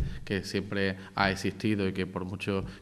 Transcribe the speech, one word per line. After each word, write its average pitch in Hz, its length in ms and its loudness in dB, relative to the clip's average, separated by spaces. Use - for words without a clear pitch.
que 98 180 0
siempre 98 540 0
ha 98 160 4
existido 101 580 2
y 92 60 0
que 95 140 0
por 92 180 -4
mucho 98 400 -2